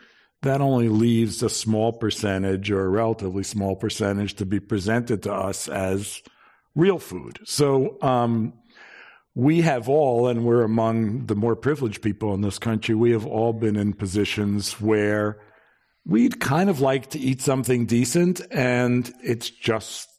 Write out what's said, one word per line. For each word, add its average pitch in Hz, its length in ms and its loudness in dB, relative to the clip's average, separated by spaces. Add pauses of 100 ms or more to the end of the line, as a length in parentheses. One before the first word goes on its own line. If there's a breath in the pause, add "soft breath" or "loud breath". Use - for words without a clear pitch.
(420 soft breath)
that 135 200 0
only 120 280 2
leaves 113 520 2
a 113 80 2
small 110 440 0
percentage 98 760 -2
or 98 140 0
a 92 60 0
relatively 101 540 -2
small 98 320 -4
percentage 101 600 -4
to 104 100 -6
be 98 140 -2
presented 110 640 -2
to 101 100 -4
us 95 340 -4
as 98 540 -4 (540 soft breath)
real 175 240 2
food. 62 460 -14
So, 139 560 2
um, 120 520 0 (800 loud breath)
we 151 280 4
have 131 260 0
all, 131 400 2
and 117 160 0
we're 120 200 4
among 113 640 0
the 104 80 0
more 110 200 2
privileged 131 460 -2
people 104 320 -2
in 98 80 -2
this 101 180 -2
country, 113 360 0
we 117 160 4
have 110 140 0
all 113 280 0
been 110 240 0
in 104 160 0
positions 101 880 -2
where 104 580 0 (680 soft breath)
we'd - 360 2
kind 175 280 2
of 139 120 0
like 135 300 0
to - 80 -8
eat 131 200 -2
something 131 460 0
decent 127 560 2 (100)
and 123 600 0 (100)
it's 117 260 -4
just - 680 -4